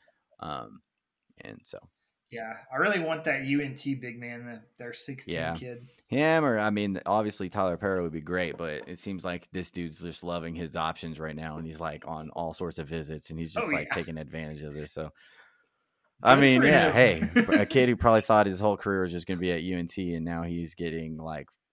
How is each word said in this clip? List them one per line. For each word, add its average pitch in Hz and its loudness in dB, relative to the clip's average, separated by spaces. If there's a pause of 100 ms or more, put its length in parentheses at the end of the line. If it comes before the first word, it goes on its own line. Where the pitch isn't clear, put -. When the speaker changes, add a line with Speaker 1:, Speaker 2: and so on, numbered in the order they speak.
(420)
Speaker 1:
Um, 62 -10 (580)
and - -18
so. - -16 (500)
Speaker 2:
Yeah, 113 -10 (180)
I 131 -4
really 190 2
want 160 -4
that 139 0
U 139 2
N 139 -4
T 139 -4
big 123 -10
man, 120 -14
the, 117 -14 (160)
their 120 -12
sixteen 131 -10
Speaker 1:
Yeah. 80 -4
Speaker 2:
kid. 123 -12 (180)
Speaker 1:
Him 156 4
or, 117 2
I 107 2
mean, 104 0
obviously 104 0
Tyler 95 0
Perry 95 0
would 82 -4
be 80 -6
great, 85 -2
but 76 -8
it 87 -12
seems 95 -8
like 87 -8
this 92 -6
dude's 82 -8
just 85 -10
loving 85 -6
his 82 -8
options 80 -4
right 78 -8
now, 78 -8
and 80 -10
he's, 80 -12
like, 76 -8
on 78 -10
all 82 -6
sorts 85 -8
of 76 -10
visits, 78 -10
and 80 -8
he's 82 -8
just, - -4
Speaker 2:
Oh, 147 -2
Speaker 1:
like, 76 -6
Speaker 2:
yeah. - -2
Speaker 1:
taking 82 -6
advantage 78 -10
of 76 -10
this. 73 -10
So, 78 -8 (1120)
I 131 10
Speaker 2:
Good 139 8
Speaker 1:
mean, 131 8
Speaker 2:
for 135 6
Speaker 1:
yeah, 147 8
Speaker 2:
him. 95 6
Speaker 1:
hey, 240 8
Speaker 2:
<laughs> - 4
Speaker 1:
a 101 4
kid 127 6
who 120 4
probably 113 8
thought 104 6
his 92 0
whole 104 2
career 98 0
was 90 0
just 85 -6
gonna 92 -2
be 90 0
at 82 0
U 90 -2
N 87 -2
T, 87 -4
and 82 -4
now 85 -4
he's 85 -6
getting, 80 -6
like, 78 -10 (260)